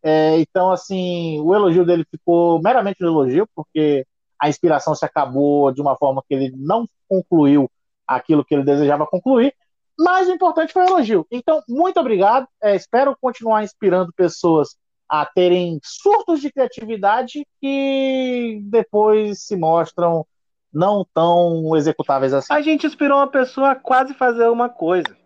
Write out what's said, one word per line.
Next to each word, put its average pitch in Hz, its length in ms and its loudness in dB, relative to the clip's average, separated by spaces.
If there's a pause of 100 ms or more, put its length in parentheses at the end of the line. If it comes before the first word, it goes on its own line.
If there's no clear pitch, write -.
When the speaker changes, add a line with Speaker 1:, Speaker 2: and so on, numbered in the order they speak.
Speaker 1:
É, 156 380 2
então, 185 300 0
assim, 175 680 -4
o 170 140 2
elogio 180 320 2
dele 170 240 0
ficou 170 500 2
meramente 202 420 0
um 175 40 -2
elogio, 156 480 0
porque 147 520 -2 (320)
a 151 120 0
inspiração 156 440 0
se 151 120 -4
acabou 143 680 0
de 135 80 -8
uma 139 160 -2
forma 135 320 -2
que 143 60 -2
ele 131 200 -4
não 180 300 -4 (240)
concluiu 147 640 2 (360)
aquilo 139 380 0
que 151 100 -2
ele 139 80 0
desejava 143 440 0
concluir, 254 480 0 (440)
mas 359 300 2
o 370 40 -2
importante 330 400 -2
foi 370 120 2
o 370 40 4
elogio. 226 420 0
Então, 302 360 -2
muito 349 320 -2
obrigado. 233 480 0 (160)
É, 202 140 2
espero 262 420 -2
continuar 226 460 -2
inspirando 185 480 -2
pessoas 165 640 0 (320)
a 151 160 -2
terem 180 580 0
surtos 381 600 0
de 285 100 -8
criatividade 233 960 -4 (120)
que 262 1040 -4
depois 214 840 0
se 202 100 -6
mostram 165 680 0 (440)
não 190 340 -2 (100)
tão 165 600 0
executáveis 139 600 0
assim. 139 180 -2
Speaker 2:
A 302 80 0
gente 311 260 -2
inspirou 285 320 0
uma 277 80 2
pessoa 269 440 -2
a 254 40 0
quase 262 380 -2
fazer 233 360 0
uma 240 200 0
coisa. 175 580 -4